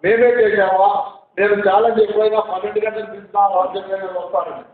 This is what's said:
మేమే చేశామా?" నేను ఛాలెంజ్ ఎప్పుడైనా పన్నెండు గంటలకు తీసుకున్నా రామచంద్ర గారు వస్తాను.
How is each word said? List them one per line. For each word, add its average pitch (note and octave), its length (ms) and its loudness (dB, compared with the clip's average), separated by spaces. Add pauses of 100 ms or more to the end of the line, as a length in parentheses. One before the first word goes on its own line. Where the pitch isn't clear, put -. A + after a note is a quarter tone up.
మేమే A#3 240 4
చేశామా?" G3+ 760 2 (340)
నేను G3+ 300 2
ఛాలెంజ్ G#3+ 320 2
ఎప్పుడైనా G#3+ 380 2
పన్నెండు G#3 460 -4
గంటలకు G#3+ 260 -8
తీసుకున్నా G3+ 360 -2
రామచంద్ర F#3+ 480 -2
గారు F#3 240 -8
వస్తాను. - 440 -6 (100)